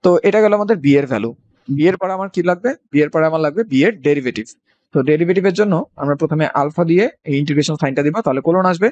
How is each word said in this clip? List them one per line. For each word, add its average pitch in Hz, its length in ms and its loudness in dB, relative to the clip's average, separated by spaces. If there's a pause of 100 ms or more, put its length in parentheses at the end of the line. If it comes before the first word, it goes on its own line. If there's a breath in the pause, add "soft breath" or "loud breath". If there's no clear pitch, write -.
তো 185 60 4 (180)
এটা 208 160 2
গেল 208 160 4
আমাদের 208 260 0
বি 143 140 4
এর 139 120 -2
ভ্যালু। 113 200 -4 (440)
বি 147 140 0
এর 185 120 0
পরে 190 160 -4
আমার 196 180 -6
কি 180 140 -2
লাগবে? 180 200 -2 (220)
বি 143 120 0
এর 147 100 -2
পরে 160 160 2
আমার 160 160 -2
লাগবে 156 160 -2 (100)
বি 131 160 2
এর 226 60 0 (140)
ডেরিভেটিভ। 127 380 -2 (480)
তো - 40 0 (120)
ডেরিভেটিভের 175 500 2
জন্য 208 140 2 (280)
আমরা 143 200 -2
প্রথমে 151 240 0 (160)
আলফা 151 300 -2
দিয়ে 190 140 4 (240)
এই 139 120 0
ইন্টিগ্রেশন 147 400 0
সাইনটা 139 240 -2
দিব, 151 100 0 (100)
তাহলে 135 220 0
কোলন 185 240 2
আসবে। 180 200 0